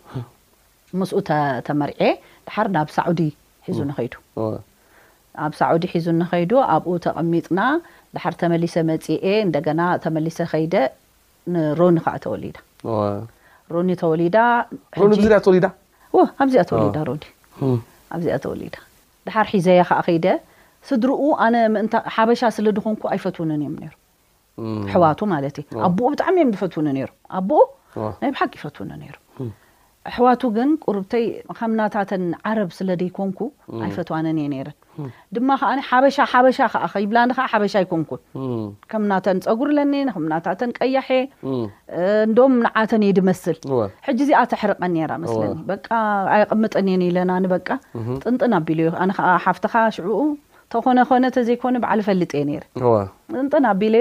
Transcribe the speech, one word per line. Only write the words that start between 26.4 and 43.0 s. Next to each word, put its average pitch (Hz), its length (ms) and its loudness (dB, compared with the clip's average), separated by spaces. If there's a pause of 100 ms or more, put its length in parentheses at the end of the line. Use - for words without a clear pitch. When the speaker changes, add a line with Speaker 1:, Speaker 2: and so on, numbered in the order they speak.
Speaker 1:
ዝፈትውኒ 170 380 -4
ነይሩ። 135 200 -4 (220)
ኣቦኡ 208 300 2 (320)
Speaker 2:
እዋ። 110 220 -4
Speaker 1:
ናይ 254 160 -4
ብሓቂ 349 220 -4
ይፈትውኒ - 420 -14
ነይሩ። - 200 -18 (220)
Speaker 2:
እም። 123 120 -8 (560)
Speaker 1:
ኣሕዋቱ 247 440 2
ግን 233 200 0 (100)
ቁርብተይ 208 440 -2 (320)
ከምናታተን 214 720 -2 (160)
ዓረብ 214 300 -2
ስለ 190 240 -6
ደይኮንኩ 185 440 -4 (240)
Speaker 2:
እም። - 180 -10
Speaker 1:
ኣይፈትዋንን 160 560 -4
እየ 147 120 -2
ነይረን። 139 260 -10 (200)
Speaker 2:
እም። 147 120 -10 (240)
Speaker 1:
ድማ 254 220 -2
ከዓ 269 160 0
ኣነ 262 140 -2
ሓበሻ፣ 262 340 4 (100)
ሓበሻ 254 320 4 (100)
ከዓ - 180 -2
ኸይብላኒ 220 440 0
ከዓ 262 160 -2
ሓበሻ 208 280 0
ኣይኮንኩን። 170 460 -2 (140)
Speaker 2:
እም። 127 260 -4 (240)
Speaker 1:
ከምናተን 196 560 0
ፀጉር 233 300 -2
ለኒ፣ 285 220 2 (140)
ከምናታተን 170 680 -4
ቀያxe። 262 440 0 (240)
Speaker 2:
እም። 131 200 -4 (260)
Speaker 1:
እ፣ 165 120 -6 (220)
እንደም 240 360 6
ንዓተን 220 440 2